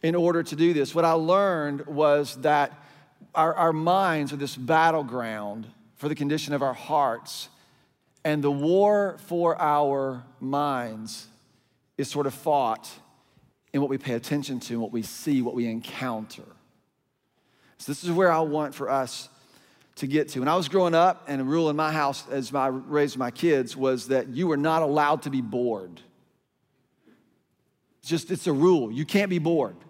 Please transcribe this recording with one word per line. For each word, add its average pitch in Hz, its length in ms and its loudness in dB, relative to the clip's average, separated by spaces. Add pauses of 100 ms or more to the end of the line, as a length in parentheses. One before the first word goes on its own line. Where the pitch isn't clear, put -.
in 165 120 0
order 170 280 2
to 160 140 -8
do 170 160 4
this. 139 220 0
What 165 100 2
I 165 80 6
learned 165 760 2
was 147 540 2
that 147 320 2 (600)
our, 160 200 2
our 165 180 2
minds 160 600 0
are 147 40 -8
this 139 200 -8
battleground 123 1080 0 (280)
for 147 140 -8
the 156 60 -2
condition 147 400 -2
of 135 80 0
our 135 120 0
hearts. 131 760 -2 (720)
And 151 180 0
the 143 80 2
war 190 680 2 (100)
for 170 340 0
our 139 600 0 (160)
minds 131 880 -4 (720)
is 139 100 -4
sort 143 180 -2
of 135 80 -4
fought 131 540 -2 (840)
in 139 80 0
what 139 100 0
we 135 80 -2
pay 127 160 -6
attention 131 460 -4
to, 120 140 -8
and 117 80 -2
what 107 100 -8
we 117 100 -2
see, 135 400 -2
what 120 120 -4
we 120 120 -2
encounter. 113 800 -8 (1300)
So - 120 -14
this 147 140 -10
is 175 80 -2
where 180 180 4
I 160 100 4
want 151 360 -2
for 135 140 -4
us 135 380 -4 (680)
to 143 100 -6
get 147 240 2
to. 131 100 -6
When 131 80 0
I 165 80 4
was 170 120 -2
growing 175 260 2
up, 175 320 4
and 139 140 -4
a 131 40 -2
rule 156 240 2
in 147 60 0
my 156 160 0
house 147 380 -2
as 131 260 -6
I 135 140 2
raised 135 480 0
my 127 140 -4
kids 135 460 0
was 131 320 -2
that 131 200 0
you 139 180 -2
were 160 100 2
not 160 260 2
allowed 147 400 2
to 147 80 -6
be 135 100 -2
bored. 107 600 -4 (2000)
It's - 80 -18
just, 165 220 -2
it's - 160 -4
a 175 60 0
rule. 143 400 4
You 139 120 -4
can't 196 260 0
be 180 80 0
bored. 151 380 0 (140)